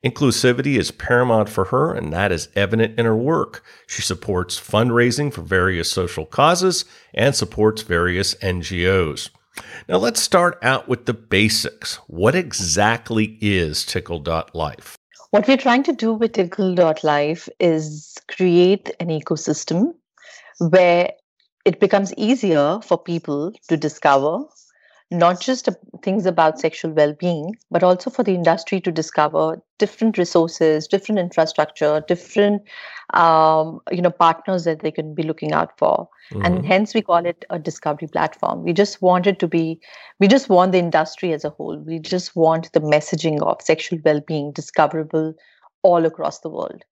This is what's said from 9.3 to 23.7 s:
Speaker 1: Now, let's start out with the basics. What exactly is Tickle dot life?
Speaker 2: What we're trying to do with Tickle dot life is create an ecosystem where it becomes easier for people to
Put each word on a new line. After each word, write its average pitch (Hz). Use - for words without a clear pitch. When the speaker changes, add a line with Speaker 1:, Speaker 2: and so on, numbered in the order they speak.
Speaker 1:
Now, 185
let's 226
start 175
out 127
with 123
the 123
basics. -
What 104
exactly 110
is 90
Tickle -
dot 80
life? -
Speaker 2:
What 214
we're 269
trying 262
to 302
do 226
with 226
Tickle 185
dot 165
life 151
is 156
create 185
an 170
ecosystem 160
where 175
it 180
becomes 196
easier 196
for -
people 165
to 165